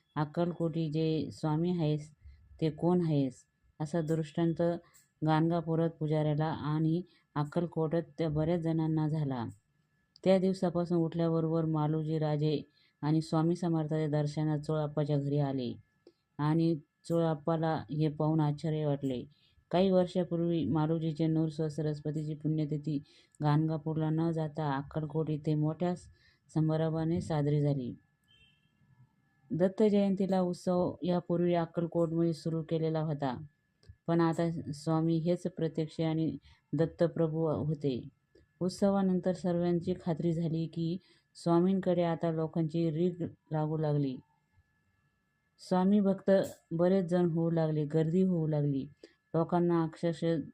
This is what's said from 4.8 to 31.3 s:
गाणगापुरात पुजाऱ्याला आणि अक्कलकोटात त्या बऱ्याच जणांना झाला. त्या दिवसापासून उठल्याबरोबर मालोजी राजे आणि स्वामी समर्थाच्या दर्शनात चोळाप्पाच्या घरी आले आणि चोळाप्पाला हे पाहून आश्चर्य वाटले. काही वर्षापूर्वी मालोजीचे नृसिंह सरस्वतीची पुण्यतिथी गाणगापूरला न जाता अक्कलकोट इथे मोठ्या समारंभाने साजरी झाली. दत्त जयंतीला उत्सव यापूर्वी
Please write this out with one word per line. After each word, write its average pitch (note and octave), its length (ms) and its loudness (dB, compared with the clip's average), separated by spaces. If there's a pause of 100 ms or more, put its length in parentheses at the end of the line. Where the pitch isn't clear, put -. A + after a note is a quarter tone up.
गाणगापुरात E3 640 2
पुजाऱ्याला D3+ 560 0
आणि D#3 560 0 (320)
अक्कलकोटात D#3+ 680 -2 (160)
त्या D#3+ 100 0
बऱ्याच D#3 320 0
जणांना D#3+ 480 0
झाला. C#3 380 -2 (800)
त्या F#3+ 140 6
दिवसापासून F3 600 0
उठल्याबरोबर E3 680 0
मालोजी D#3 540 0
राजे D3+ 440 0 (400)
आणि D#3 200 2
स्वामी E3 340 2
समर्थाच्या D#3+ 520 0
दर्शनात D3+ 500 0
चोळाप्पाच्या D3+ 600 -2
घरी C#3 200 0
आले C3+ 420 -2 (580)
आणि D#3+ 400 2 (300)
चोळाप्पाला D#3+ 840 0
हे D#3 180 0
पाहून D#3 320 0
आश्चर्य D3+ 460 0
वाटले. C#3 380 -2 (460)
काही F#3+ 200 4
वर्षापूर्वी E3+ 760 2
मालोजीचे D#3+ 640 0
नृसिंह D#3+ 420 0
सरस्वतीची D3+ 680 -4
पुण्यतिथी D3+ 640 -2 (440)
गाणगापूरला D#3 680 2
न D#3+ 200 0
जाता D#3 460 -2
अक्कलकोट D3+ 540 -4
इथे D#3 240 0
मोठ्या D#3 400 0 (600)
समारंभाने D#3+ 680 0
साजरी D3 420 0
झाली. C#3 320 0 (1600)
दत्त F#3+ 320 0
जयंतीला G3 580 2
उत्सव F3+ 640 0
यापूर्वी F3 520 0